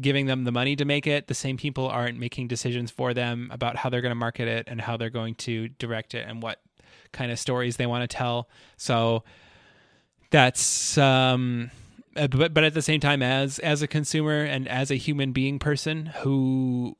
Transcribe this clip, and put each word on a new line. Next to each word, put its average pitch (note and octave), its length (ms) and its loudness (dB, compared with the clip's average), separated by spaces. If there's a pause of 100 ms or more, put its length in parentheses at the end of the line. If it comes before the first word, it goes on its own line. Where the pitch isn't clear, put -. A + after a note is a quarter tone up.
giving C#3 240 2
them C3 200 0
the B2 60 0
money B2+ 260 0
to C#3+ 100 0
make C#3+ 200 0
it. D3 200 0
The B2+ 80 -4
same C3+ 240 -4
people C3 300 -4
aren't A#2+ 300 -2
making A#2+ 300 -6
decisions A#2+ 420 -4
for B2 220 -2
them A#2+ 400 -4
about A#2+ 240 -4
how C3 140 -4
they're B2 100 0
gonna A#2+ 140 0
market A#2 340 -2
it A2+ 180 -2
and A2+ 140 -8
how A#2 160 -4
they're A2+ 140 -4
going A2+ 240 -4
to A2+ 340 -4
direct A#2 460 -8
it A#2 120 -8
and A2+ 160 -10
what A2+ 160 -6 (540)
kind B2 180 -4
of A#2 80 -4
stories B2 380 0
they B2+ 80 0
wanna A#2+ 220 0
tell. A#2+ 420 -4 (300)
So A2+ 460 2 (1040)
that's, - 680 4
um, B2+ 760 4 (460)
uh, D3 120 0
but, D3+ 260 2
but D#3 100 6
at D3+ 80 4
the D#3+ 80 0
same D#3 200 2
time, C#3+ 220 4
as, C3+ 360 2
as D3+ 240 0
a D3 40 0
consumer D3+ 540 0
and C3+ 280 -2
as C3+ 220 -2
a C#3 40 0
human C#3 380 0
being C3+ 260 0
person D#3 480 -2
who, C3 920 0